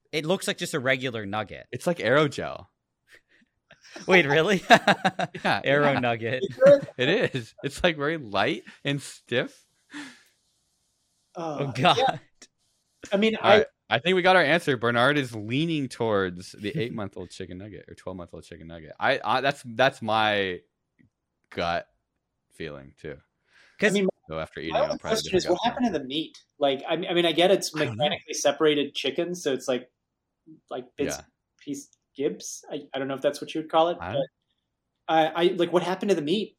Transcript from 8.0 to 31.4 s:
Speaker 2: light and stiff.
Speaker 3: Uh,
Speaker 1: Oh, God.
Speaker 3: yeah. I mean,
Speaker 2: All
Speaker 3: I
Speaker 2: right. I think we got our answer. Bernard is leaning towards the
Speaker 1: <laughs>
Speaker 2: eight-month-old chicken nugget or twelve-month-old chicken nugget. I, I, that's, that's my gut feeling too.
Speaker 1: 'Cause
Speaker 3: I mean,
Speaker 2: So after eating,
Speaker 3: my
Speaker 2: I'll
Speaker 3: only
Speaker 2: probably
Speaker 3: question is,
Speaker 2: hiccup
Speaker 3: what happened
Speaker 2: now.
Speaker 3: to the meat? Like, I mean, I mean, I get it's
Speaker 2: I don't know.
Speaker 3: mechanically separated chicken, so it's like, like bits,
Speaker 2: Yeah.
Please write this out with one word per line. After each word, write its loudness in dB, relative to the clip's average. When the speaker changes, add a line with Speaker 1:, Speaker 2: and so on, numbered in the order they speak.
Speaker 2:
light -2
and -2
stiff. -4
Speaker 3:
Uh, -8
Speaker 1:
Oh, -4
God. 4
Speaker 3:
yeah. 0
I 2
mean, 2
Speaker 2:
All 2
Speaker 3:
I 10
Speaker 2:
right. 4
I 2
think 0
we 2
got 6
our 6
answer. 2
Bernard 4
is -2
leaning -2
towards -2
the -6
Speaker 1:
<laughs> -2
Speaker 2:
eight-month-old -8
chicken -14
nugget -18
or -18
twelve-month-old -14
chicken -18
nugget. -16
I, 2
I, -2
that's, -2
that's 0
my 0
gut -4
feeling -14
too. -12
Speaker 1:
'Cause 2
Speaker 3:
I 0
mean, 2
Speaker 2:
So -6
after -10
eating, -4
Speaker 3:
my 0
Speaker 2:
I'll 0
Speaker 3:
only -4
Speaker 2:
probably -4
Speaker 3:
question -2
is, -2
Speaker 2:
hiccup 0
Speaker 3:
what -2
happened -2
Speaker 2:
now. -4
Speaker 3:
to -2
the -12
meat? -8
Like, 0
I -2
mean, -4
I -2
mean, 2
I 2
get 4
it's 0
Speaker 2:
I -2
don't 0
know. -4
Speaker 3:
mechanically -4
separated 2
chicken, -4
so -2
it's -6
like, -2
like -12
bits, -4
Speaker 2:
Yeah. -16